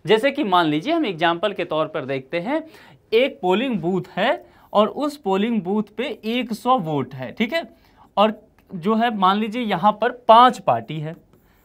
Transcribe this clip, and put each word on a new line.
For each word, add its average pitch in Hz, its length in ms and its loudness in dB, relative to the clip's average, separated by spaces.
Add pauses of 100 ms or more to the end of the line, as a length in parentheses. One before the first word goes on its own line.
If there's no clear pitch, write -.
जैसे 220 260 2
कि 277 120 -4
मान 180 220 4
लीजिए, 160 280 0
हम 320 120 0
एग्जांपल 170 480 0
के 185 120 -4
तौर 156 200 -2
पर 151 200 -8
देखते 135 340 -6
हैं, 285 240 -4 (500)
एक 247 280 0
पोलिंग 208 380 0
बूथ 175 240 -2 (120)
है 254 400 -4 (180)
और 208 140 2
उस 294 300 -6
पोलिंग 202 440 -2
बूथ 202 220 -2 (140)
पे 233 60 -6 (220)
एक 240 280 -4
सौ 247 240 0
वोट 156 360 -4
है, 131 180 -10
ठीक 226 220 -4
है, 330 100 -2 (540)
और 214 160 4 (420)
जो 190 200 -2
है, 226 220 0
मान 190 200 4
लीजिए, 226 240 -4
यहाँ 202 300 0 (100)
पर 240 100 0 (160)
पांच 240 320 8
पार्टी 123 400 -2
है, 156 160 -10 (500)